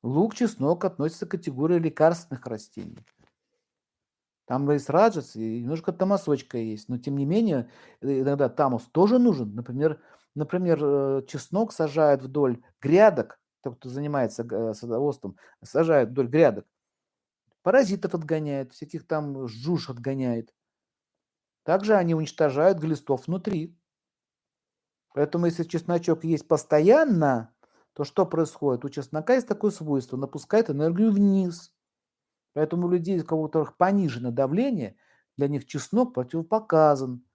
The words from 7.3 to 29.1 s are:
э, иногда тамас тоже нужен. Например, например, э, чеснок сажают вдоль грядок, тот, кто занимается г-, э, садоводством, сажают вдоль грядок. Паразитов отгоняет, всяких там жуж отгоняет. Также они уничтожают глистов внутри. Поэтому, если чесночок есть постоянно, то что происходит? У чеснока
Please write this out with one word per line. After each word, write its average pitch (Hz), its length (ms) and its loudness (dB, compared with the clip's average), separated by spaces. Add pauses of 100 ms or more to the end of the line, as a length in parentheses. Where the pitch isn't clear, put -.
э, 135 200 -2
иногда 139 280 0
тамас 127 440 0
тоже 208 260 4
нужен. 135 380 2
Например, 135 440 -2 (360)
например, 165 460 0
э, 139 440 0
чеснок 202 460 -4
сажают 147 500 2
вдоль 131 400 -2 (180)
грядок, 175 600 4 (220)
тот, 127 140 -10
кто 127 120 -16
занимается 131 560 -4
г-, 113 260 -4
э, 107 40 -6
садоводством, 120 640 -4 (280)
сажают 147 460 2
вдоль 127 180 -2
грядок. 127 360 4 (1000)
Паразитов 196 520 2
отгоняет, 151 580 -4
всяких 151 340 -14
там 143 420 -6
жуж 135 420 -6
отгоняет. 123 600 -4 (1160)
Также 202 300 2
они 170 180 2
уничтожают 156 640 2
глистов 147 480 -4
внутри. 170 500 -6 (1400)
Поэтому, 151 320 0
если 165 180 -2
чесночок 170 600 -2
есть 160 220 -2
постоянно, 160 1040 4 (420)
то 147 100 -6
что 180 220 0
происходит? 156 580 -2
У 139 60 -8
чеснока 156 440 -2